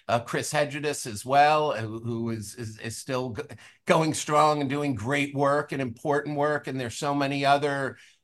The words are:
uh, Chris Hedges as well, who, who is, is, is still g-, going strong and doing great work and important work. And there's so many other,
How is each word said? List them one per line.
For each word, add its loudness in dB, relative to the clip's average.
uh, 4
Chris -4
Hedges -2
as -10
well, 6
who, -6
who -4
is, -8
is, -12
is -10
still -4
g-, -8
going 4
strong 4
and -2
doing 0
great -2
work 2
and -2
important -2
work. 0
And -6
there's -6
so -2
many -2
other, 2